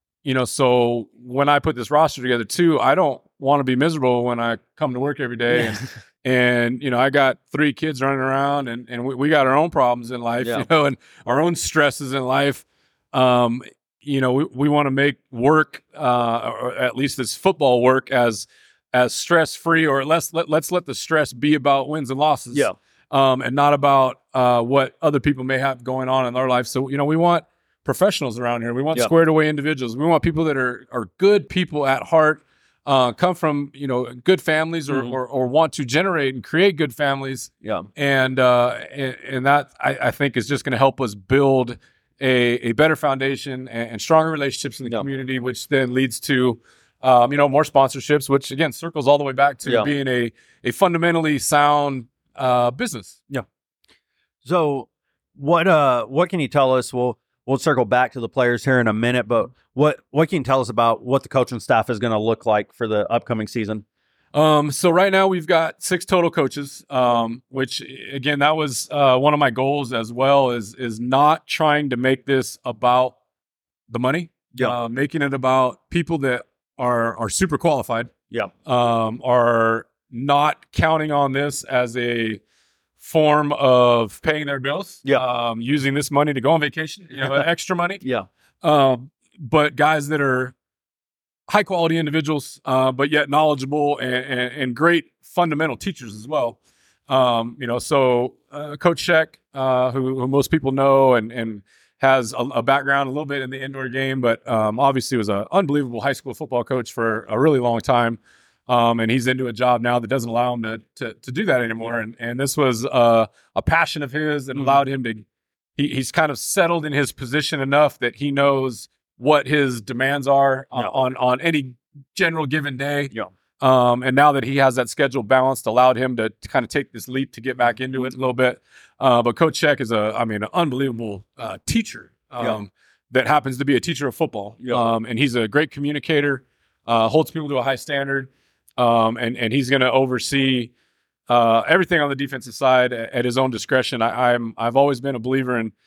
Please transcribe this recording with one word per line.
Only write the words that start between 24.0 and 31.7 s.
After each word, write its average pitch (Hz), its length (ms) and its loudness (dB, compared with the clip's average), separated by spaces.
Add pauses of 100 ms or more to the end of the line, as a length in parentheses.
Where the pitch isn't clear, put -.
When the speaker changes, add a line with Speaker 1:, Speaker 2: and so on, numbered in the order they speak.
Speaker 1:
uh, 123 300 2
what 131 400 0
other 147 180 2
people 131 240 -2
may 131 140 -2
have 131 260 -4
going 131 240 -6
on 131 180 2
in 120 80 -6
their 131 140 0
life. 123 180 0
So, 131 220 -2
you 139 80 -6
know, 143 80 0
we 151 120 2
want 170 280 2 (400)
professionals 139 540 0
around 120 240 -2
here. 117 100 -4
We 127 100 -4
want 151 160 -2
Speaker 2:
Yeah. 120 60 2
Speaker 1:
squared 165 240 4
away 156 200 4
individuals. 139 480 -4
We 147 100 -2
want 165 160 4
people 165 220 0
that 147 120 -2
are, 127 360 -4
are 117 260 -6
good 196 300 4
people 156 380 -2